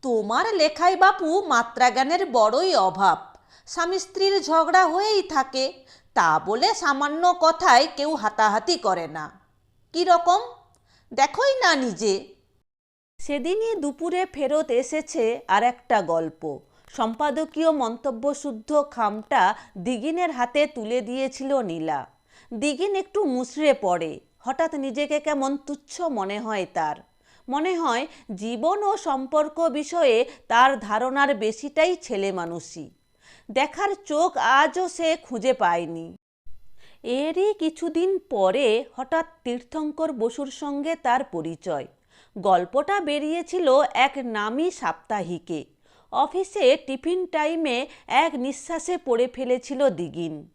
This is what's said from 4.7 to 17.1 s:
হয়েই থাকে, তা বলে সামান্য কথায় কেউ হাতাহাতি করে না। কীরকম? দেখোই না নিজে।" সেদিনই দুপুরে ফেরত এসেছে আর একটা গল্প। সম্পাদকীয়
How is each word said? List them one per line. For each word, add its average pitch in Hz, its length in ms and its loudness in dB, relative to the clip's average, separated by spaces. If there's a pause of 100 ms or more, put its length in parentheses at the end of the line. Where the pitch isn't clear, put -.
হয়েই 392 360 2
থাকে, 262 500 -2 (420)
তা 160 320 4
বলে 254 280 2
সামান্য 302 680 2
কথায় 330 460 6 (100)
কেউ 294 180 -2
হাতাহাতি 220 640 0
করে 175 300 -2
না। 156 340 -12 (520)
কীরকম? 349 480 4 (720)
দেখোই 494 460 2
না 349 160 4
নিজে।" 208 500 -2 (920)
সেদিনই 370 540 -2
দুপুরে 349 580 -2
ফেরত 294 380 -2
এসেছে 254 800 -2
আর 202 140 4
একটা 240 400 0
গল্প। 160 560 -4 (300)
সম্পাদকীয় 294 840 -2